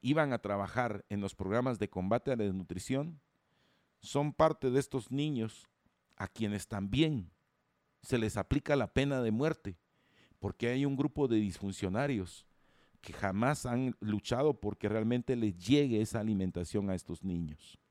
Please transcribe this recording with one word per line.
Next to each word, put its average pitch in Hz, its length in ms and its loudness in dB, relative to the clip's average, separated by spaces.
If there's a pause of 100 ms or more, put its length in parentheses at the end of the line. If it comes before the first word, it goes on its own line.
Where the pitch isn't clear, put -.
iban 143 320 2
a 117 60 0
trabajar 101 720 -2
en 101 120 -4
los 98 140 -4
programas 117 420 0
de 101 100 -2
combate 101 440 -2
a 127 40 0
la 110 100 0
desnutrición, 131 760 -4 (800)
son 143 320 -2
parte 160 380 4
de 131 80 4
estos 131 320 -4
niños 131 560 -2 (480)
a 98 120 -8
quienes 104 400 -4
también 110 640 0 (720)
se - 160 0
les 110 200 0
aplica 143 380 0
la 117 160 0
pena 139 300 0
de 117 80 0
muerte, 113 480 -2 (640)
porque 101 300 -2
hay 131 160 2
un 139 100 0
grupo 143 320 0
de 117 100 4
disfuncionarios 101 1080 -2 (540)
que - 120 -14
jamás 110 540 0
han 123 320 0
luchado 117 600 0
porque 104 300 -2
realmente 117 460 2
les 110 220 2
llegue 117 440 4
esa 113 180 -2
alimentación 98 680 0
a 95 60 0
estos 85 280 -8
niños. 85 540 -4 (140)